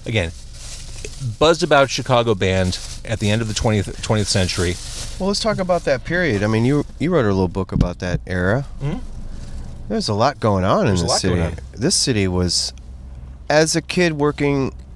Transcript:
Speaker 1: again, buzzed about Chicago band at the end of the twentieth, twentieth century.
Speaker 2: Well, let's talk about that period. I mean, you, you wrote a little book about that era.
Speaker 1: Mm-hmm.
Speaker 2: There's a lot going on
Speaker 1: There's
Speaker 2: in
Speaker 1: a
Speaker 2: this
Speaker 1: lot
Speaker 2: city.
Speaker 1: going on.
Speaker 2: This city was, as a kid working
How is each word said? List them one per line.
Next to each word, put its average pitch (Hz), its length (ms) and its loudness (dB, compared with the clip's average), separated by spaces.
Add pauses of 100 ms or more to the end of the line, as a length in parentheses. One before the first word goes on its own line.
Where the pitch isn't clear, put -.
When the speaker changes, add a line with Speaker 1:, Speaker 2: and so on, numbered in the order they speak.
Speaker 1:
again, 95 260 -2 (1080)
buzzed 160 240 4
about 143 280 4
Chicago 120 440 2
band 92 440 2 (260)
at 110 160 -4
the 104 100 2
end 113 120 2
of 110 60 -2
the 107 60 -6
twentieth, 107 480 0
twentieth 107 260 0
century. 90 460 0 (440)
Speaker 2:
Well, 190 100 0
let's 202 120 0
talk 208 180 0
about 180 260 0
that 131 200 0
period. 160 380 2
I 104 40 2
mean, 110 180 4
you, 143 200 4 (140)
you 165 140 0
wrote 147 120 4
a 104 40 4
little 95 200 4
book 92 240 -4
about 87 260 2
that 87 280 -2
era. 95 400 0 (140)
Speaker 1:
Mm-hmm. 147 180 -4 (920)
Speaker 2:
There's 107 200 -2
a 110 60 0
lot 113 260 2
going 98 240 2
on 156 220 2
Speaker 1:
There's 92 160 4
Speaker 2:
in - 20 0
Speaker 1:
a - 40 0
Speaker 2:
this - 20 0
Speaker 1:
lot - 100 2
Speaker 2:
city. 92 140 2
Speaker 1:
going 85 120 2
on. 85 120 -4 (160)
Speaker 2:
This 147 220 0
city 107 320 2
was, 90 440 0 (760)
as 156 280 4
a 160 60 2
kid 175 320 2
working 143 580 2 (240)